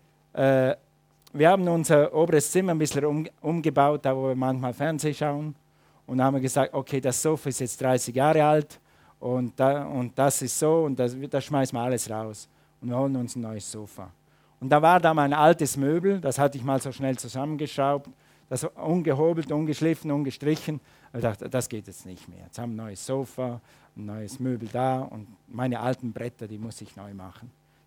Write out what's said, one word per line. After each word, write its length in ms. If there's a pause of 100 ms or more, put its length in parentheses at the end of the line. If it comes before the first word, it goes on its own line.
(320)
äh, 420 (580)
wir 180
haben 180
unser 460
oberes 360
Zimmer 220
ein 60
bisschen 260
um-, 240 (120)
umgebaut, 640
da 120
wo 120
wir 80
manchmal 360
Fernsehen 420
schauen. 400 (520)
Und 120
da 60
haben 100
wir 60
gesagt, 320
okay, 280
das 200
Sofa 280
ist 100
jetzt 220
dreißig 340
Jahre 300
alt 340 (400)
und, 400
da, 280
und 300
das 260
ist 140
so 280
und 140
das, 180 (120)
das 160
schmeißen 320
wir 60
alles 260
raus. 400 (320)
Und 100
wir 60
holen 200
uns 180
ein 60
neues 300
Sofa. 400 (500)
Und 100
da 100
war 200
da 120
mein 200
altes 440
Möbel, 440
das 180
hatte 200
ich 60
mal 160
so 120
schnell 260
zusammengeschraubt, 920 (400)
das 140
ungehobelt, 880
ungeschliffen, 640
ungestrichen. 680 (320)
Ich 80
dachte, 300
das 180
geht 200
jetzt 180
nicht 220
mehr. 160
Jetzt 140
haben 180
wir 60
ein 40
neues 180
Sofa, 560 (360)
ein 100
neues 320
Möbel 340
da 280
und 260 (220)
meine 320
alten 320
Bretter, 340
die 120
muss 220
ich 140
neu 180
machen. 380 (360)